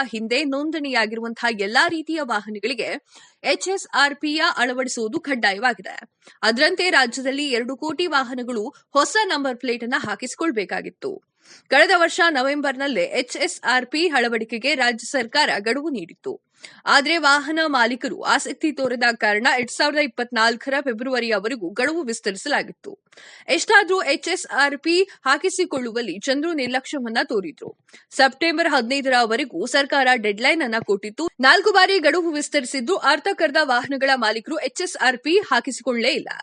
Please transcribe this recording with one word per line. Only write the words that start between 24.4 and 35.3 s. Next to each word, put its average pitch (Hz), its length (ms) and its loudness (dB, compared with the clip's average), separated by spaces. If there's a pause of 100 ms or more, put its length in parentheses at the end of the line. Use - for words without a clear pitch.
ಆರ್ 277 320 0
ಪಿ 339 240 2
ಹಾಕಿಸಿಕೊಳ್ಳುವಲ್ಲಿ 262 1160 -2
ಜನರು 285 340 -2
ನಿರ್ಲಕ್ಷ್ಯವನ್ನ 254 680 -4 (100)
ತೋರಿದ್ರು. - 480 -6 (340)
ಸೆಪ್ಟೆಂಬರ್ 320 580 2
ಹದಿನೈದರವರೆಗೂ 247 960 0
ಸರ್ಕಾರ 277 480 2
ಡೆಡ್‌ಲೈನ್ 240 480 0
ಅನ್ನ 226 120 -2 (100)
ಕೊಟ್ಟಿತ್ತು. 214 440 -2 (120)
ನಾಲ್ಕು 349 320 6
ಬಾರಿ 381 260 6
ಗಡುವು 330 320 2
ವಿಸ್ತರಿಸಿದ್ದು 294 680 -2
ಅರ್ಥ 302 360 2
ಕರ್ದ 302 300 0
ವಾಹನಗಳ 269 520 0
ಮಾಲೀಕರು 233 440 -2
ಎಚ್ 302 240 -6
ಎಸ್ 359 140 -6
ಆರ್ 247 220 0
ಪಿ 330 200 2